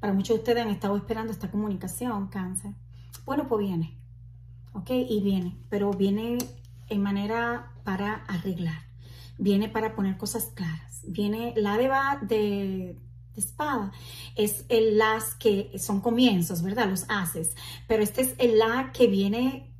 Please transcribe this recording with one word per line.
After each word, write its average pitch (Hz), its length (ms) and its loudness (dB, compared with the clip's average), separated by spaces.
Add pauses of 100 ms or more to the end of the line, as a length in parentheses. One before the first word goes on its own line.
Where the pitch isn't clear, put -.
Para 202 120 2
muchos 196 200 2
de 220 60 2
ustedes 233 240 2
han 214 60 0
estado 202 260 0
esperando 220 340 -4
esta 196 180 -8
comunicación, 202 760 -4
Cáncer. 190 480 -6 (500)
Bueno, 269 220 -2
pues 214 180 0
viene, 165 320 -2 (760)
¿ok? - 180 -10
Y 247 320 2
viene, 190 340 0 (120)
pero 202 240 0
viene 208 460 2 (500)
en 208 120 -2
manera 220 720 -2 (120)
para 202 300 -2 (100)
arreglar. 175 580 -4 (560)
Viene 202 300 4
para 220 260 -2
poner 190 240 0
cosas 220 280 -4
claras. - 600 -8
Viene 214 500 -2
la 208 220 2
de, 254 80 4
va-, 269 340 2
de, 196 760 0 (340)
de - 80 -10
espada. 240 520 -2 (420)
Es 208 340 0
el 220 320 6
as 220 360 2
que 202 420 2
son 196 220 0
comienzos, 196 600 4
¿verdad? 202 280 2
Los 190 180 -2
ases. 175 460 -2 (320)
Pero 220 160 4
este 208 200 2
es 254 160 0
el 226 220 6
as 240 300 2
que 247 160 6
viene 214 720 2